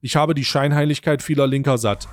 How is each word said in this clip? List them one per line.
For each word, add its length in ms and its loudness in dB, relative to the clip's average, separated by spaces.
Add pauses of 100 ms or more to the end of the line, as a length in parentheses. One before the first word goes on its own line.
Ich 160 -4
habe 180 2
die 100 -2
Scheinheiligkeit 760 0
vieler 240 0
Linker 320 0
satt. 340 -2